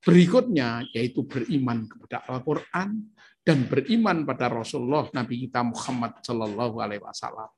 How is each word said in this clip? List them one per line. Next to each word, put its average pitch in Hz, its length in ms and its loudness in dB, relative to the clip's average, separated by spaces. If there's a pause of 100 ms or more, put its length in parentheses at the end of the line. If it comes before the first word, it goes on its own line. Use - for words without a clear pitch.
Berikutnya, 175 800 6 (160)
yaitu 120 300 -2
beriman 120 580 -2
kepada - 400 -12
Al-Quran 170 800 -6 (400)
dan 135 240 4
beriman 175 560 2
pada 123 240 -2
Rasulullah 123 640 -2
Nabi 123 320 -4
kita 123 160 -2
Muhammad 117 640 -4
Sallallahu 110 560 -4
Alaihi 104 240 -8
Wasallam. 113 400 -12 (120)